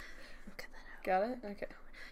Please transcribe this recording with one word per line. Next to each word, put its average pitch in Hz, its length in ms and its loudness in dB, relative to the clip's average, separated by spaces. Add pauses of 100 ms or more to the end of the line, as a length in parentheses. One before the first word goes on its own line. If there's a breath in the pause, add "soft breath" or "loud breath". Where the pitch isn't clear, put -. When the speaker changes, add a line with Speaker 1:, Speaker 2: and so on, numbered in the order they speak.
(560 loud breath)
Speaker 1:
that - 20 -6
out. - 460 -8
Speaker 2:
Got 190 200 8
it? 247 220 4
Okay. 202 200 -2 (460 loud breath)